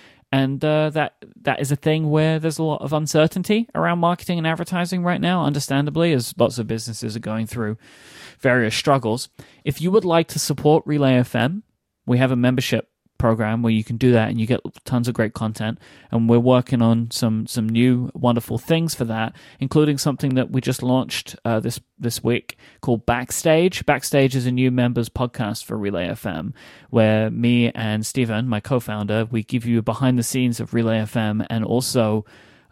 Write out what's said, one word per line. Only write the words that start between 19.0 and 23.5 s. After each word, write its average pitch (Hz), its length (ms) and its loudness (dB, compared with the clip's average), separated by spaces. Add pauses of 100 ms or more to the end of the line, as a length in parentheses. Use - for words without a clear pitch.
that, 113 300 -4 (240)
including 147 400 2
something 139 340 -2
that 127 160 0
we 131 100 0
just 127 220 -4
launched, - 540 -2 (100)
uh, 113 140 0
this, 117 200 -6 (200)
this - 240 -6
week - 340 -2 (240)
called 117 240 -2
Backstage. 160 800 2